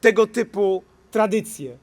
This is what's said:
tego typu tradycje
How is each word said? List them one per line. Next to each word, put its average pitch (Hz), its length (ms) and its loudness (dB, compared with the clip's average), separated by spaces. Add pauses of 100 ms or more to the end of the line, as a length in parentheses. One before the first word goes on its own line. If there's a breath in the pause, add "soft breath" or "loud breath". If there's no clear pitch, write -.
tego 220 260 4
typu 202 560 -4 (280)
tradycje 196 720 -4